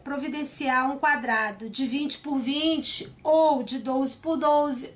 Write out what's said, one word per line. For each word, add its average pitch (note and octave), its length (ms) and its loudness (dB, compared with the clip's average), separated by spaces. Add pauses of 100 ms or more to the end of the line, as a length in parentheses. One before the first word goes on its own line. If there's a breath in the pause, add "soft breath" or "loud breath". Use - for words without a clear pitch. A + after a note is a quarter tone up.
providenciar C4+ 880 -2
um C4+ 60 -8
quadrado A3+ 680 0
de B3 200 -4
vinte C#4+ 300 -4
por C#4+ 200 -4
vinte, D4 760 -2 (120)
ou D#4 400 4
de B3+ 160 -6
doze C4 340 -2
por E4 220 -2
doze, D4 600 2